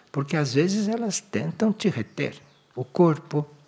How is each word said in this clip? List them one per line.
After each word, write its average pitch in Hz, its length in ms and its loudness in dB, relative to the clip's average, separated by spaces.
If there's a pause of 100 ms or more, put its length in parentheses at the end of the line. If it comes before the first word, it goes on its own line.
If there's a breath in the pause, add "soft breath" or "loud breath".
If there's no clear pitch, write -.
(120)
porque 143 240 -2
às 147 160 0
vezes 196 360 2
elas 226 320 -2
tentam - 520 -2
te 208 160 0
reter. 135 480 -4 (400)
O 127 80 -6
corpo 156 640 0 (200)